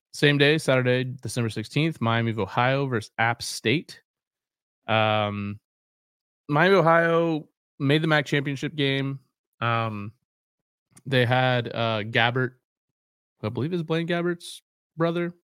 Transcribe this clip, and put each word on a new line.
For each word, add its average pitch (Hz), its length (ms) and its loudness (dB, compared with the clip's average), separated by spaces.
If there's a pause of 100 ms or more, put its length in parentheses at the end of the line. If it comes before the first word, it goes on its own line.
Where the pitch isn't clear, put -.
(120)
same 147 240 4
day, 143 220 4
Saturday, 127 460 2
December 120 440 -6
sixteenth, 143 540 -4
Miami 117 300 2
of 110 60 -6
Ohio 123 460 0
versus 123 320 -4
App 117 260 0
State. - 600 -4 (840)
Um, 107 720 0 (920)
Miami 165 260 4
of 185 60 6
Ohio 165 680 2 (300)
made 147 240 2
the 160 60 0
mac 151 180 2
championship 143 480 -4
game. 135 460 -2 (400)
Um, 113 520 -4 (960)
they 127 180 2
had, 127 440 0
uh, 113 340 -4
Gabbert, 120 540 0 (840)
who 110 60 -6
I 107 40 -4
believe 123 220 -4
is 175 100 -2
Blaine 165 240 -4
Gabbert's 170 540 -4 (360)
brother. 170 380 -2 (180)